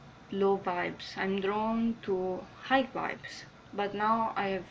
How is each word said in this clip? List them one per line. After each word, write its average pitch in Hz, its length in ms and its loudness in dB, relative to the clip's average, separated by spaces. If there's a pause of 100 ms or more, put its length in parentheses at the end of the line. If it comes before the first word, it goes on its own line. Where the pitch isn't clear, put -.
(320)
low 196 260 4
vibes, 175 600 -2
I'm 190 220 0
drawn 220 640 2
to 185 380 0 (240)
high 269 300 4
vibes. - 500 -6 (300)
But 202 200 -2
now 220 420 2
I 196 120 0
have 190 240 -2